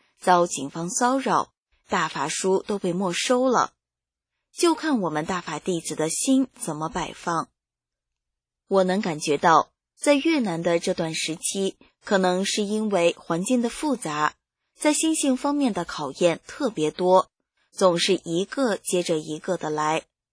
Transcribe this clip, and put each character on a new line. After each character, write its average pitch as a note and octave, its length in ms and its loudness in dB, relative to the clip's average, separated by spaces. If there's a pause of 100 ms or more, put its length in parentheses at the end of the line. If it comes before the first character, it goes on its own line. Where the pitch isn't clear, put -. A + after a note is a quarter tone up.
(180)
遭 F3 280 4
警 C#3 220 -8
方 E3+ 200 -8
骚 B3+ 300 0
扰， F#3 320 0 (360)
大 F3 200 -2
法 D#3+ 200 -4
书 F#3+ 380 0
都 G3+ 140 -4
被 F3 140 -2
没 F3+ 200 -2
收 B3+ 340 2
了。 A3 260 2 (800)
就 E4+ 220 4
看 D4 280 0
我 E3+ 80 0
们 D3+ 160 -2
大 F#3 140 -4
法 D#3 200 -8
弟 F3 200 -2
子 D#3 160 -8
的 D#3 140 0
心 C4+ 380 2 (120)
怎 D#3 160 -6
么 D#3 140 -6
摆 - 240 -6
放。 E3 340 -2 (1200)
我 F#3+ 160 4
能 F#3 160 0
感 F3 200 -4
觉 D3 180 0
到， D#3+ 340 6 (240)
在 D4 200 2
越 D#4 240 0
南 E3+ 220 -2
的 E3+ 180 2
这 F#3 140 -2
段 D#3+ 200 -4
时 D#3 220 -6
期， G3 420 -4 (260)
可 G3+ 140 2
能 F#3 260 2
是 G#3 200 -2
因 G#3+ 260 -2
为 F3 280 2
环 E3+ 260 -4
境 B3 180 2
的 A#3 80 -2
复 D4 260 -4
杂， D#3 400 -2 (400)
在 D4+ 180 2
心 D#4+ 220 0
性 C4 220 0
方 C#4+ 180 -2
面 C4+ 160 2
的 F3 140 -4
考 C#3 260 -8
验 E3 360 0
特 C4+ 220 -4
别 D#3 220 -2
多， F#3 380 4 (420)
总 F3+ 260 4
是 F3+ 260 2
一 E3+ 200 -2
个 A3+ 320 -2
接 - 280 -2
着 E3 160 0
一 D#3 200 -8
个 F3+ 180 -4
的 D#3+ 120 -6
来。 D3+ 340 -2 (300)